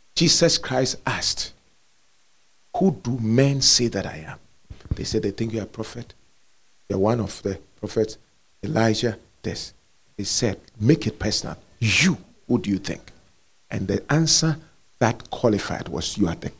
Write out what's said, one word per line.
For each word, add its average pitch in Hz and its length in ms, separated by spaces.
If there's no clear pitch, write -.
Jesus 165 460
Christ 127 380
asked, - 460
"Who 190 140
do 127 260
men 131 440
say - 260
that 98 180
I - 120
am?" - 100
They - 100
said, - 200
"They 101 80
think 113 200
you're 110 120
a - 20
prophet. - 480
You're 98 100
one 110 200
of 95 220
the 98 180
prophets, - 400
Elijah, 113 560
this." - 320
He 101 80
said, - 340
"Make 135 280
it - 100
personal. 80 400
You, 113 360
who 123 120
do - 100
you 98 80
think?" - 340
And 98 160
the 98 240
answer 160 460
that 117 320
qualified - 560
was, - 280
"You 98 120
are 82 80
the - 240